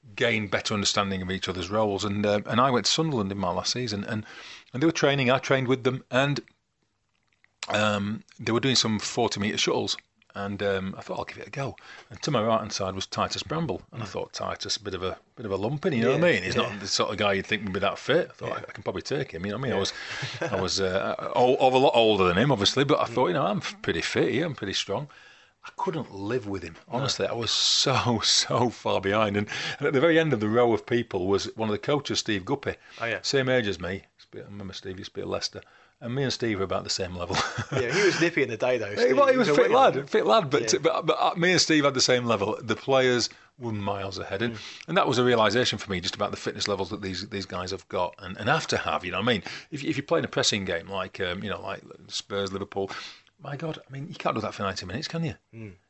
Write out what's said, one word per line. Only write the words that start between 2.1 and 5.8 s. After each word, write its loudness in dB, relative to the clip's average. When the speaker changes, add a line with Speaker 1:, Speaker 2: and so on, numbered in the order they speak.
Speaker 1:
uh, 4
and 2
I 4
went 0
to 2
Sunderland 0
in -6
my -2
last -4
season, -4
and, -4
and -2
they 2
were 2
training. 4
I 6
trained 2
with 2